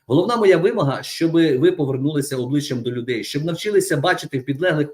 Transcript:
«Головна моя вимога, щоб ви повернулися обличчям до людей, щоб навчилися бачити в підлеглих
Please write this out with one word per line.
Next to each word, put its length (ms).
«Головна 300
моя 200
вимога, 460
щоб 300
ви 400
повернулися 640
обличчям 460
до 100
людей, 320
щоб 200
навчилися 520
бачити 420
в 60
підлеглих 500